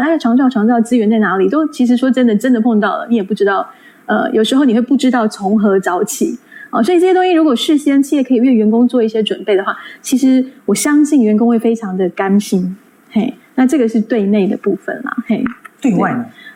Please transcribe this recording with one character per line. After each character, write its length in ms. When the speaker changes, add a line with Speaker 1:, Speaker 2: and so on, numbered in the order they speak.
Speaker 1:
，“哎， 160
长 180
照， 100
长 200
照 120
资 160
源 140
在 120
哪 180
里？” 100
都 200
其 180
实 100
说 140
真 160
的， 100
真 160
的 80
碰 180
到 200
了， 100
你 80
也 60
不 100
知 140
道， 200
呃， 280
有 120
时 100
候 100
你 100
会 60
不 140
知 160
道 160
从 320
何 200
找 260
起。 340
哦， 120
所 120
以 60
这 60
些 80
东 100
西 80
如 120
果 120
事 220
先 240
企 140
业 60
可 120
以 60
为 120
员 160
工 180
做 160
一 60
些 140
准 220
备 120
的 80
话， 100
其 160
实 260
我 80
相 280
信 200
员 120
工 140
会 100
非 160
常 220
的 140
甘 280
心。 380
嘿， 220
那 120
这 120
个 100
是 120
对 240
内 220
的 120
部 160
分 280
啦， 140
嘿。 160
Speaker 2:
对 140
外 180
呢？ 120